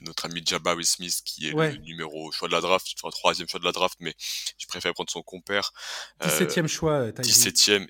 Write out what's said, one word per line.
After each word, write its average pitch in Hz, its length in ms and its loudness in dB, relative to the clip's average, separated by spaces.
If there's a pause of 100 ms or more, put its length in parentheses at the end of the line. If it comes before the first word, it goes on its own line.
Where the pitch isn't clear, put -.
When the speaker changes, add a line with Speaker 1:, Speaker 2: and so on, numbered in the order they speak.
Speaker 1:
notre - 180 -8
ami 85 200 -8
Jabari 85 420 0
Smith, - 400 -2
qui - 220 -6
est 76 40 -4
Speaker 2:
Ouais. 151 200 0
Speaker 1:
le - 60 -12
numéro 78 540 -10
choix 87 160 -4
de 85 60 0
la 85 80 4
draft, 92 240 4 (100)
enfin, 82 140 -8
troisième 85 360 0
choix 92 140 -6
de 87 60 0
la 87 60 2
draft, 90 280 0
mais 82 140 -6 (420)
je - 100 -12
préfère 87 280 -4
prendre - 160 -6
son 82 120 -6
compère. 98 500 -4 (500)
Euh, 180 60 2
Speaker 2:
Dix-septième 175 380 2
choix, 156 260 0
euh, 120 200 0
Tyree. - 160 -2
Speaker 1:
dix-septième, 101 600 6